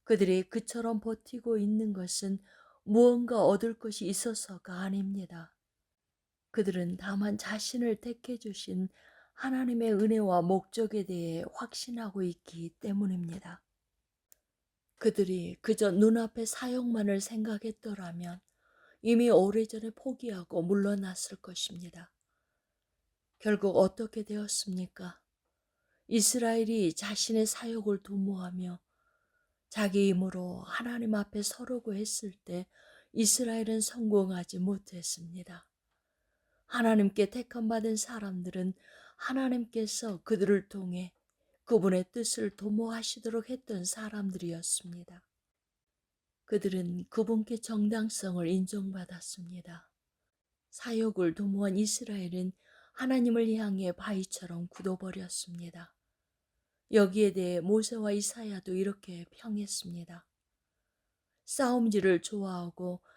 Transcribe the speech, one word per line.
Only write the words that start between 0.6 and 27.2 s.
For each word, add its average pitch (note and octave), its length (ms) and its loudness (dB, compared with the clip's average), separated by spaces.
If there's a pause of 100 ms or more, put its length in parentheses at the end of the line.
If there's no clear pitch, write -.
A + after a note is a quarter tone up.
버티고 A3+ 580 -4
있는 G#3+ 340 2
것은 F#3+ 460 -4 (460)
무언가 A#3+ 600 6
얻을 G3+ 300 6
것이 - 320 -8
있어서가 F#3+ 680 -6
아닙니다. F#3+ 800 -4 (1000)
그들은 F3+ 460 0
다만 G3+ 400 -2
자신을 G#3+ 580 -2
택해 A#3+ 400 -8
주신 F#3+ 520 -4 (440)
하나님의 B3 640 0
은혜와 G3+ 480 4
목적에 G3 600 0
대해 E3+ 380 -4 (120)
확신하고 A3+ 680 -8
있기 E3+ 560 -6
때문입니다. F#3 840 -4 (1400)
그들이 F#3 640 0
그저 G#3+ 300 2
눈앞의 A3+ 560 4
사역만을 A3+ 720 -2
생각했더라면 G3 1200 -8 (600)
이미 A#3 300 6
오래전에 G#3+ 600 4
포기하고 G#3+ 720 -6
물러났을 G3 760 0
것입니다. F3 720 -10 (1300)
결국 G3+ 380 2
어떻게 G#3+ 460 2
되었습니까? F#3 960 -6 (880)
이스라엘이 A3+ 840 4
자신의 G#3+ 540 0